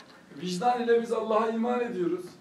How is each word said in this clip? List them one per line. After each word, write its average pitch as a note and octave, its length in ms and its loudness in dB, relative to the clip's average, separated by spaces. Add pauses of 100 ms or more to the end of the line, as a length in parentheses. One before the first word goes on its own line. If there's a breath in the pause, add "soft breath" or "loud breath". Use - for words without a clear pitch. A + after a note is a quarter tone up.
(420)
vicdan A#3 400 0
ile A#3 200 4
biz A3+ 100 -4
Allah'a A3 360 0
iman A3+ 320 0
ediyoruz. F3+ 440 -2 (160)